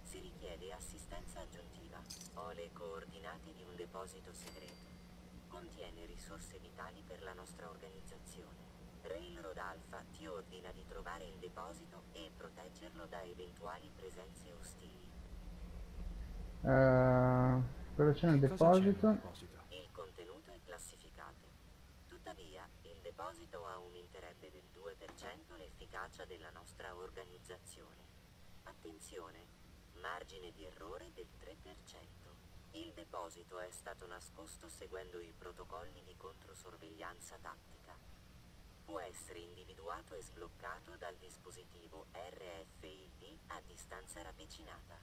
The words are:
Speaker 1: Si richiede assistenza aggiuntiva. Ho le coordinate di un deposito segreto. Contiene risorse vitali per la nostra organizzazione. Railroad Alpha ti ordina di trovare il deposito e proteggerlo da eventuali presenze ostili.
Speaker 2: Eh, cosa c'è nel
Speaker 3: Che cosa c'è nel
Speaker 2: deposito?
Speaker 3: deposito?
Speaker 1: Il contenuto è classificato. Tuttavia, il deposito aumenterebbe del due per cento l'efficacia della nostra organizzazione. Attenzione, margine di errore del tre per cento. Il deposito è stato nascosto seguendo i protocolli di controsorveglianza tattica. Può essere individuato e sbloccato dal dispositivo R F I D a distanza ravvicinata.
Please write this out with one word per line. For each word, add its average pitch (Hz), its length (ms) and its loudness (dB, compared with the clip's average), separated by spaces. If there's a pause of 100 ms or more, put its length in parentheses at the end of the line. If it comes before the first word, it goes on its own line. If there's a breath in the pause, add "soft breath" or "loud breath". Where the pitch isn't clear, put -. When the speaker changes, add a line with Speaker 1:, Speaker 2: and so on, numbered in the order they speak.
Speaker 1:
Si - 160 -8
richiede 90 540 -8
assistenza - 680 -6
aggiuntiva. - 580 -10 (360)
Ho 85 160 -4
le 85 220 -6
coordinate 85 800 -6
di 87 100 -12
un 90 120 -10
deposito 92 580 -6
segreto. - 560 -10 (580)
Contiene - 580 -8
risorse - 520 -8
vitali 87 480 -8
per 90 160 -8
la - 120 -6
nostra 87 360 -10
organizzazione. 87 1000 -10 (340)
Railroad 87 540 -4
Alpha 85 540 -6
ti 87 160 -8
ordina 90 440 -6
di 90 140 -8
trovare 87 400 -4
il 87 140 -8
deposito 90 720 -6
e 87 240 -8
proteggerlo 90 720 -8
da 87 160 -4
eventuali 87 720 -6
presenze 87 580 -10
ostili. 180 460 -10 (1600)
Speaker 2:
Eh, 127 1000 12 (340)
cosa 147 180 12
c'è 170 140 10
nel 151 120 12
Speaker 3:
Che 135 100 12
cosa 165 220 12
c'è 185 80 12
nel 196 140 12
Speaker 2:
deposito? 202 180 10
Speaker 3:
deposito? - 460 2 (120)
Speaker 1:
Il - 220 -10
contenuto 85 600 -10
è - 120 -12
classificato. - 840 -12 (580)
Tuttavia, - 640 -10 (160)
il 85 180 -12
deposito 85 640 -6
aumenterebbe 87 840 -10
del 90 200 -16
due 82 240 -8
per - 200 -12
cento - 400 -10
l'efficacia - 720 -8
della 87 260 -10
nostra 87 440 -10
organizzazione. 90 1080 -10 (600)
Attenzione, - 760 -10 (600)
margine 87 520 -6
di 87 120 -14
errore 85 500 -8
del - 140 -10 (120)
tre - 200 -12
per - 260 -12
cento. - 440 -14 (440)
Il 330 200 -6
deposito 87 680 -6
è 90 120 -4
stato - 340 -8
nascosto - 640 -10
seguendo 90 500 -6
i 85 160 -8
protocolli 90 720 -8
di 90 100 -14
controsorveglianza 85 1300 -10
tattica. - 560 -12 (880)
Può - 160 -2
essere - 400 -6
individuato 87 760 -8
e 82 60 -6
sbloccato 87 760 -8
dal 87 200 -6
dispositivo 87 920 -14
R 87 540 -8 (140)
F - 40 -12
I 95 260 -12 (100)
D 90 180 -14 (100)
a - 180 -8
distanza - 560 -10
ravvicinata. - 800 -12